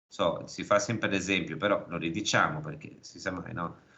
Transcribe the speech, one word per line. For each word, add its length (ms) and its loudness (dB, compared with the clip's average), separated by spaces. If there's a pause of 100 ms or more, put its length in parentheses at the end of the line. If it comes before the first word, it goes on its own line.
so, 380 0
si 180 -8
fa 140 6
sempre 320 2
l'esempio, 480 2
però 300 2
lo 100 -4
ridiciamo 640 2
perché 380 -12
si 200 -18
sa 120 -4
mai, 220 -8
no? 240 -6 (200)